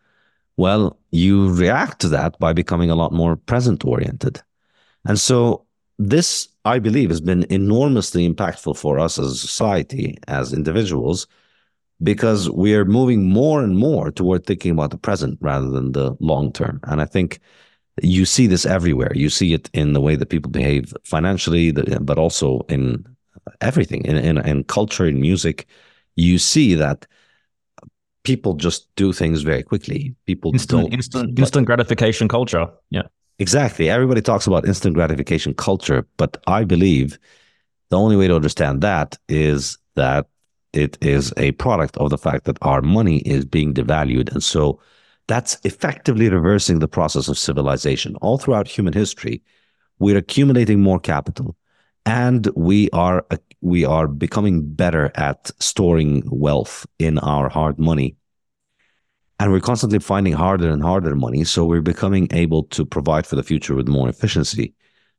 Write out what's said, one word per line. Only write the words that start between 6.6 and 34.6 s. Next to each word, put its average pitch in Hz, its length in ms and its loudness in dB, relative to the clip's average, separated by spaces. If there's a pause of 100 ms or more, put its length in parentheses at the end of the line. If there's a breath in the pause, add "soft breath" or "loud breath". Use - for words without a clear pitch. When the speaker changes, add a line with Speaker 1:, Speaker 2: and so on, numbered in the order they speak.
Speaker 1:
I 120 160 0
believe, 110 300 0
has 80 120 -2
been 90 280 0
enormously 101 800 2
impactful 82 500 -4
for 71 220 -2
us 80 200 -2
as 69 80 -2
a 65 80 -6
society, 107 800 -4 (100)
as 65 260 -4
individuals, 80 720 -2 (760)
because 104 460 0
we 104 260 2
are 104 100 4
moving 113 420 2
more 135 360 2
and 95 120 0
more 107 360 0
toward 90 340 0
thinking 90 260 -2
about 76 200 0
the - 60 -12
present 82 440 -4
rather 69 280 -2
than 65 240 -4
the 67 260 -2
long 73 340 -2
term. - 300 -6
And 76 180 -4
I - 40 -2
think 90 340 -4 (640 soft breath)
you 90 240 2
see 127 200 2
this 90 200 2
everywhere. 82 500 0
You 73 140 0
see 87 240 0
it - 200 -4
in 73 200 0
the 71 80 2
way 76 140 2
that - 140 -2
people 67 220 -4
behave 67 420 -2 (100)
financially, 85 680 0
the, 71 280 -2
but 71 200 -2
also 73 500 0
in 67 340 -2 (580)
everything, 123 440 -2
in, 76 100 0
in, 78 220 0 (100)
in 71 180 0
culture, 107 420 -2
in 69 120 0
music. 82 460 -2 (500 soft breath)
You 87 220 4
see 120 380 2
that 71 320 -2 (1160)
people 117 300 -2
just 82 420 -4
do 98 160 2
things 80 300 -2
very 71 220 -2
quickly. 139 500 -6 (140)
People - 260 -4
Speaker 2:
Instant, 123 300 0
Speaker 1:
don't - 100 -4
Speaker 2:
instant, 123 420 -6
Speaker 1:
but 127 60 2
Speaker 2:
instant 135 240 2
gratification 117 600 0
culture. 98 400 -2 (240)
Yeah. 92 120 -4 (360)
Speaker 1:
Exactly. 101 500 0
Everybody 123 320 2
talks 104 260 0
about 87 200 2